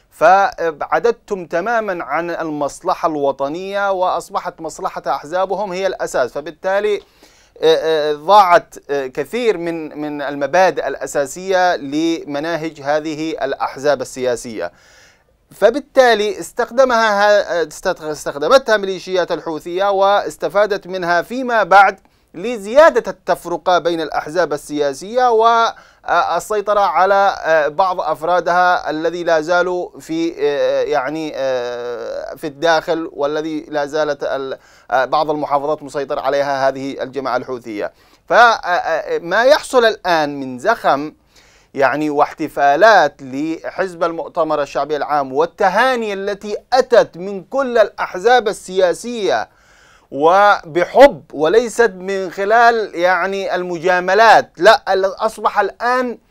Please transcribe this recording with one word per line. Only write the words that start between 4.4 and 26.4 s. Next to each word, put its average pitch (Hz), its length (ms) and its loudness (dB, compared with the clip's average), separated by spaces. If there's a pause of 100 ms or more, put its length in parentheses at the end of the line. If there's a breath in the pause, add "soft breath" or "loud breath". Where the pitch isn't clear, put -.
مصلحة 170 460 -10
أحزابهم 180 680 -4
هي 190 140 -4
الأساس، 160 460 -2
فبالتالي، 190 640 -2
آه، - 40 -8 (600 soft breath)
آه، 151 500 2
ضاعت، 175 640 4 (160)
آه، 139 160 -2
كثير 185 520 -2
من، 165 400 -8
من 147 240 -6
المبادئ 143 640 0
الأساسية 175 880 -2
لمناهج 156 1040 -4
هذه 151 500 -4
الأحزاب 135 720 -4
السياسية. 120 720 -6 (800 soft breath)
فبالتالي 233 880 2
استخدمها 233 720 0
ها-، 202 540 2
استخ-، 160 380 -6
استخدمتها 156 720 0
ميليشيات 185 560 -4
الحوثية 170 580 -4
واستفادت 196 960 0
منها 175 360 -2
فيما 240 400 -2
بعد 190 380 6 (340)
لزيادة 233 760 2
التفرقة 175 680 -2
بين 165 220 -2
الأحزاب 151 520 -2
السياسية 147 800 -2
والسيطرة 208 1500 0